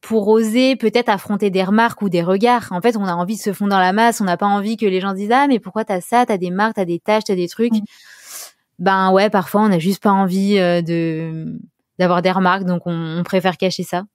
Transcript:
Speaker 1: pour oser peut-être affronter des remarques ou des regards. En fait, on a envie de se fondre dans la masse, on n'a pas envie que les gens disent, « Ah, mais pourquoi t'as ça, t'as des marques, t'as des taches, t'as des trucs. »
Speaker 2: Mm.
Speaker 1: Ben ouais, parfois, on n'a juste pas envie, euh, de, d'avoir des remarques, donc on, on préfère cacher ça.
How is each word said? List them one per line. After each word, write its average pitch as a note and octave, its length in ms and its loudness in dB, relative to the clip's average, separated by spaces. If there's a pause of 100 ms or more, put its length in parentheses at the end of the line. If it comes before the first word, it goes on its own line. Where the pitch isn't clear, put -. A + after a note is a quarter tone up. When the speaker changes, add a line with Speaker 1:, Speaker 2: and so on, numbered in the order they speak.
Speaker 1:
pour G#3+ 280 -2
oser A3+ 480 4
peut-être A#3 320 0
affronter G3+ 420 0
des F#3 140 0
remarques A3 380 2
ou G3+ 60 -2
des E3+ 140 0
regards. A3+ 480 2
En F3+ 100 -6
fait, A#3 160 0
on G3+ 100 -2
a F3 80 -2
envie F3+ 220 -4
de - 60 -12
se G3+ 100 -4
fondre G3+ 200 -2
dans F#3+ 80 4
la F#3 120 4
masse, A3+ 280 2
on G#3+ 40 0
n'a F3 120 0
pas G3+ 100 -2
envie G3+ 300 -2
que G#3+ 100 -2
les F#3 140 0
gens G3 140 -4
disent, « G#3 180 -4
Ah, C#4 160 4
mais B3+ 100 2
pourquoi G#3 260 -6
t'as F#3 160 -4
ça, B3 260 2
t'as G#3 120 -2
des F3+ 140 -4
marques, G#3+ 240 -2
t'as G3 80 -2
des E3+ 160 -4
taches, G#3+ 240 0
t'as G3+ 100 -2
des F3 140 -2
trucs. » A#3 260 -2
Speaker 2:
Mm. G#3 100 -2 (920)
Speaker 1:
Ben F#3+ 320 2
ouais, G3 200 4
parfois, G3+ 320 0
on G#3+ 80 4
n'a F3+ 80 2
juste F3+ 240 -2
pas G#3 100 2
envie, G3 460 2
euh, F3 240 2
de, D#3+ 760 -6 (400)
d'avoir F3 220 2
des F#3 100 0
remarques, F#3 340 2
donc F3+ 220 -2
on, E3 320 -4
on F3 40 -2
préfère F3+ 340 0
cacher F#3 280 -4
ça. F3+ 200 -6 (100)